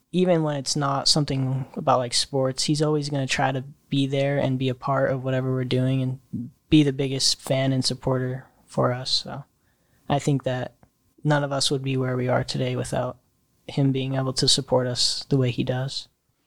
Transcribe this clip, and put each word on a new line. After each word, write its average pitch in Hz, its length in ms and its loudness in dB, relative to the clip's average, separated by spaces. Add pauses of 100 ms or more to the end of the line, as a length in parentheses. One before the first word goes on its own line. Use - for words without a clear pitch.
(120)
even 175 320 2
when 147 140 -2
it's - 180 -4
not 139 320 -2
something 135 640 0
about, 143 240 2
like, 123 160 -2
sports, 131 520 0
he's 151 180 2
always 151 260 0
gonna 139 160 -2
try 131 260 0
to 131 120 -4 (260)
be 139 160 2
there 139 320 0
and 135 220 0
be 131 100 0
a 123 60 -2
part 135 340 0
of 131 140 -4
whatever 131 280 0
we're 127 120 0
doing 131 400 0
and 127 480 -6 (180)
be 151 140 8
the 139 100 0
biggest 135 480 -2
fan 135 320 0
and 131 100 2
supporter 127 640 -2 (220)
for 127 260 0
us. 127 160 -8
So - 340 -4 (640)
I 143 120 0
think 135 240 0
that 127 320 -4 (480)
none 147 200 4
of 139 80 -4
us 139 200 0
would 135 100 0
be 135 160 -2
where 127 180 -2
we 123 120 -2
are 127 160 2
today 131 320 -4
without 127 420 -4 (500)
him 139 240 2
being 131 240 -2
able 131 180 -2
to 135 140 0
support 127 400 2
us - 420 -2
the 139 80 4
way 127 140 4
he 131 120 -2
does. 131 440 -6 (400)